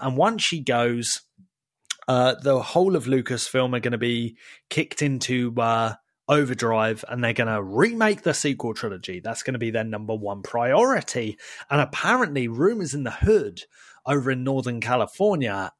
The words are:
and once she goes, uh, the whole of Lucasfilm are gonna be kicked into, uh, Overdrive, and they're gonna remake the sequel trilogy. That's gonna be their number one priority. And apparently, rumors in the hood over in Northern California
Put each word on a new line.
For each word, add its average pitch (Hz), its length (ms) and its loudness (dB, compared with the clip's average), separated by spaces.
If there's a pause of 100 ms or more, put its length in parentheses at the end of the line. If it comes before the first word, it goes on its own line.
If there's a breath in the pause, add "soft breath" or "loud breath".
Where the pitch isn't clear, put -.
and 131 160 -2
once 214 240 2
she 170 180 -2
goes, 120 640 0 (840)
uh, 127 340 4
the 135 180 4
whole 180 360 2
of 131 100 -2
Lucasfilm 127 720 0
are - 20 -4
gonna 120 200 -2
be 117 380 -2 (340 loud breath)
kicked - 320 -2
into, 123 580 0
uh, 113 320 0 (340)
Overdrive, 113 800 2
and 123 160 -4
they're 117 100 0
gonna 113 280 0
remake 208 640 2
the 160 100 2
sequel 147 400 -2
trilogy. 95 460 -8
That's 110 240 -8
gonna 127 140 -4
be 113 140 -4
their 110 120 -2
number 110 320 -6
one 101 260 -6
priority. 127 960 0 (320 loud breath)
And 143 120 4
apparently, 156 640 0
rumors 156 460 0
in 143 100 -4
the 117 80 -2
hood 139 500 2 (440 soft breath)
over 135 260 2
in 127 120 -2
Northern 127 380 -2
California 120 1000 0